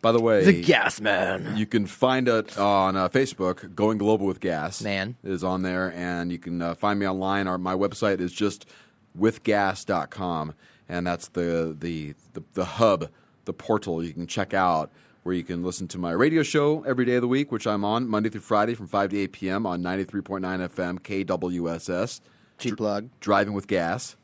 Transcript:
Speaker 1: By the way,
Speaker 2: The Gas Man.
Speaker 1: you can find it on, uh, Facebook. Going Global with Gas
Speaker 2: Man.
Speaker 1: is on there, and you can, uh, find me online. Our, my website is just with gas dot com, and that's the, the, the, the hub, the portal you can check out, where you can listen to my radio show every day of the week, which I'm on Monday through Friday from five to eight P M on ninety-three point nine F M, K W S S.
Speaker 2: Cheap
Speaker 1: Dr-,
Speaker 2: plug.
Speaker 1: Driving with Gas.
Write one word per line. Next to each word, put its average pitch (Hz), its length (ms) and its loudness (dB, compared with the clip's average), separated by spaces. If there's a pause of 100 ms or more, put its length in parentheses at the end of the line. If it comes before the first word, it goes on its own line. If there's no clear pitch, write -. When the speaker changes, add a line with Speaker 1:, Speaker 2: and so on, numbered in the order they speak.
Speaker 1:
By 113 120 6
the 117 80 6
way, 107 240 6
Speaker 2:
The 87 160 8
Gas 123 400 4
Man. 95 560 0
Speaker 1:
you 107 80 2
can 104 220 2
find 127 420 2
it 110 280 0
on, 98 380 4
uh, 92 140 2
Facebook. 95 640 -2
Going 107 220 2
Global 101 280 2
with 92 140 -2
Gas 85 420 -4
Speaker 2:
Man. 101 420 -4
Speaker 1:
is 92 200 -4
on 92 200 -2
there, 92 300 -2
and 87 380 -4
you 87 60 -6
can, 85 240 -6
uh, 85 140 -4
find 104 220 0
me 101 100 0
online. 95 420 0
Our, 92 80 -2
my 92 180 -2
website 98 460 0
is 87 100 -2
just - 340 -4 (480)
with 110 300 2
gas 101 400 2
dot 87 260 -2
com, 80 440 -4 (340)
and 87 180 -4
that's 87 240 -4
the, 82 480 -2
the, 76 360 -8 (180)
the, 80 120 -14 (100)
the 90 120 -2
hub, 95 440 2 (340)
the 98 100 -8
portal 92 480 -2
you 85 120 -6
can 82 140 -8
check - 260 -4
out, 87 360 2 (340)
where 92 120 -2
you 87 80 -2
can 87 200 -6
listen 90 240 -6
to 90 120 -10
my 85 120 -2
radio 151 300 4
show 147 460 2
every 127 180 0
day 123 100 2
of 123 60 4
the 123 60 0
week, 139 240 0
which 117 160 -4
I'm 104 180 0
on 117 220 0
Monday 107 220 0
through 101 120 -8
Friday 110 320 2
from 107 140 -10
five 98 240 0
to 101 80 -2
eight 95 140 -2
P 95 180 -6
M 101 160 -2
on 87 160 -4
ninety-three 95 380 -4
point 95 200 -6
nine 92 200 -4
F 90 180 -6
M, 90 180 -4
K 98 260 -4
W 87 460 -2
S 82 200 -6
S. 92 320 -4 (360)
Speaker 2:
Cheap 120 140 -4
Speaker 1:
Dr-, - 60 -6
Speaker 2:
plug. 107 320 -2 (100)
Speaker 1:
Driving 101 340 2
with 98 140 -4
Gas. 90 560 -2